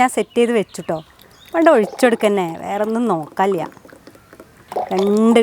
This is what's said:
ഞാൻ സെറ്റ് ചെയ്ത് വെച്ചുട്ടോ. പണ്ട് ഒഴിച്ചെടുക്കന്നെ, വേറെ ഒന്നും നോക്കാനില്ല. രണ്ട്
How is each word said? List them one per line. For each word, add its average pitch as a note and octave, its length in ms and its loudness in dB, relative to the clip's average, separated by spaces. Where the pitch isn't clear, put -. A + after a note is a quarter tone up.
ഞാൻ B3 140 2
സെറ്റ് A3 240 -4
ചെയ്ത് A#3+ 200 2
വെച്ചുട്ടോ. F3+ 380 -6
പണ്ട് E4 220 2
ഒഴിച്ചെടുക്കന്നെ, A3 720 0
വേറെ G3 240 -6
ഒന്നും A3+ 260 -4
നോക്കാനില്ല. E3+ 540 -2
രണ്ട് G#3 500 4